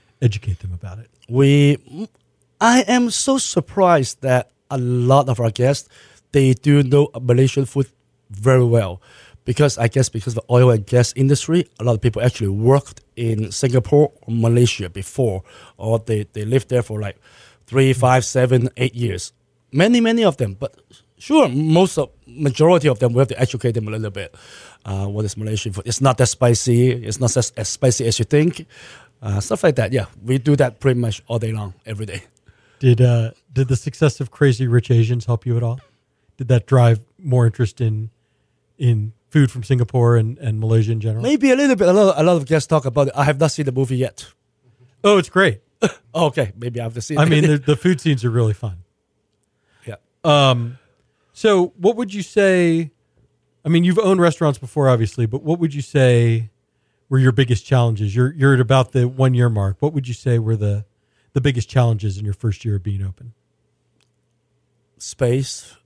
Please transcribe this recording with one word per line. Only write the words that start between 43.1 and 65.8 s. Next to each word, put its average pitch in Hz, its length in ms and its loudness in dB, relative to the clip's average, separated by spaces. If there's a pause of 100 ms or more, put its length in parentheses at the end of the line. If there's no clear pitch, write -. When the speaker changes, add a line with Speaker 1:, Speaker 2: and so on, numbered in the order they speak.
Speaker 2:
I 143 80 0
have 143 140 0
not 156 120 2
seen 151 140 -6
the 135 80 -2
movie 127 240 -2
yet. - 300 -6 (760)
Speaker 1:
Oh, 208 140 4
it's 180 120 -2
great. 170 320 0 (200)
Speaker 2:
<laughs> 208 80 0 (260)
Okay, 147 420 -2
maybe 120 220 -10
I 117 40 -8
have 113 120 -8
to 120 60 -8
see 151 140 -10
it. 143 40 2
Speaker 1:
I 151 60 4
mean, 156 220 2
Speaker 2:
<laughs> - 0 -
Speaker 1:
the, 151 100 2
the 143 180 0
food 175 260 0
scenes 135 240 -2
are 120 60 0
really 113 220 0
fun. 98 240 -10 (1080)
Speaker 2:
Yeah. 110 100 -16 (280)
Speaker 1:
Um, 131 540 0 (560)
so 190 440 0
what 202 180 0
would 208 180 -8
you 202 100 -10
say, 175 680 0 (720)
I 147 40 -2
mean, 170 140 4
you've 180 160 2
owned 190 220 2
restaurants 160 380 0
before, 135 300 0
obviously, 117 360 0
but 113 180 -6
what 165 160 -2
would 160 140 -2
you 143 80 -6
say 117 680 2 (600)
were 135 100 2
your 127 120 4
biggest 123 340 0
challenges? 110 500 0
You're, 127 180 0
you're 139 220 2
at 123 40 0
about 127 320 0
the 123 160 0
one-year 127 420 0
mark. 98 300 -2
What 151 140 -2
would 135 140 -4
you 123 60 -8
say 120 260 -2
were 113 160 -2
the 104 300 -4 (520)
the 135 40 0
biggest 123 280 -2
challenges 110 480 0
in 104 80 -10
your 101 80 -6
first - 320 -6
year 107 120 -4
of 90 60 -8
being 98 200 -8
open? 98 280 -14 (1700)
Speaker 2:
Space, - 880 -4